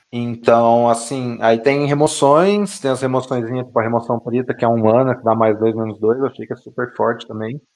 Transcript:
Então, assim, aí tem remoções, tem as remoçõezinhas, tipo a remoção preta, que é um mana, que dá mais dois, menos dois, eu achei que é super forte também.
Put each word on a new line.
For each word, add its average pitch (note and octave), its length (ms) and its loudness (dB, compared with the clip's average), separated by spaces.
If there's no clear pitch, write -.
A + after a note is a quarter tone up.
Então, A#2 760 2
assim, A#2+ 540 -4
aí A2+ 180 4
tem C#3+ 260 0
remoções, D3+ 920 2
tem C#3 100 -4
as C3 120 -2
remoçõezinhas, B2+ 640 -4
tipo - 120 -4
a A2+ 60 2
remoção A#2 340 -2
preta, A#2+ 360 -4
que - 100 -6
é A#2+ 60 4
um A#2 120 2
mana, A#2+ 320 4
que - 120 -8
dá A2 100 2
mais A2 240 2
dois, A2 160 0
menos A2 240 -8
dois, A2 200 0
eu C3+ 80 -2
achei A2 200 -10
que B2 60 -8
é - 20 -12
super - 400 -10
forte A2+ 320 -4
também. A2 320 -10